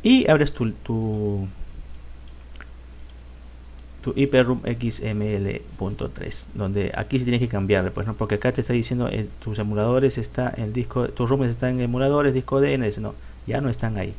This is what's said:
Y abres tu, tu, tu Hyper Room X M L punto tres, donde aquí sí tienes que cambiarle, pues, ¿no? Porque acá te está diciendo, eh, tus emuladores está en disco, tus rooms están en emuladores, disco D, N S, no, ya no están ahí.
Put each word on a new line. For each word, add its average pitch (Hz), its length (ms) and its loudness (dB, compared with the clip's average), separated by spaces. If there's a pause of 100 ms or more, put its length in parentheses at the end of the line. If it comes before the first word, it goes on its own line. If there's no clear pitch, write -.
Y 247 260 8
abres 147 240 6
tu, 113 200 0
tu, 107 720 -2 (2500)
tu 135 120 -4
Hyper 127 300 6
Room 123 180 2
X 117 380 -2
M 107 340 -2
L 98 260 -2 (140)
punto - 360 -4
tres, - 420 -8
donde 98 420 0
aquí 131 220 -2
sí 123 80 2
tienes 120 160 2
que 120 60 2
cambiarle, 98 420 2
pues, - 160 -4
¿no? 113 80 -2
Porque 107 220 0
acá 127 180 0
te 123 80 0
está 123 120 0
diciendo, 120 360 0
eh, 107 180 -2 (120)
tus 110 180 -6
emuladores 117 640 4
está 123 360 -2
en 107 160 -4
disco, 120 380 -2
tus 120 180 0
rooms 135 200 4
están 120 240 0
en 127 100 0
emuladores, 135 540 4
disco 135 260 2
D, 143 140 4
N 123 120 2
S, 104 140 -2
no, 107 140 -6 (320)
ya 120 120 0
no 139 100 0
están 117 280 -2
ahí. 95 220 -4